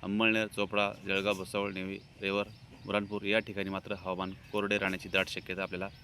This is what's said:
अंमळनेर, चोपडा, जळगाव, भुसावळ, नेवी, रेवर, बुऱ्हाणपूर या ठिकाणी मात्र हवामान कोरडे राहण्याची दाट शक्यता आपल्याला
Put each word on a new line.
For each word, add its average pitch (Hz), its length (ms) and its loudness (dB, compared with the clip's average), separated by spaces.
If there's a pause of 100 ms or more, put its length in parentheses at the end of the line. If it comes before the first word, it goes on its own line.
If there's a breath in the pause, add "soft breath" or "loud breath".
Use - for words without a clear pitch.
अंमळनेर, 110 440 4
चोपडा, 101 440 2 (160)
जळगाव, 98 260 2
भुसावळ, 98 400 -2
नेवी, 95 260 -4 (220)
रेवर, 101 220 2 (420)
बुऱ्हाणपूर 101 360 0
या 101 180 4
ठिकाणी 98 300 -2
मात्र 98 300 -4
हवामान 92 320 -2 (200)
कोरडे 101 260 2
राहण्याची 95 320 0
दाट 95 180 4
शक्यता 92 340 -6
आपल्याला 92 260 -4 (160)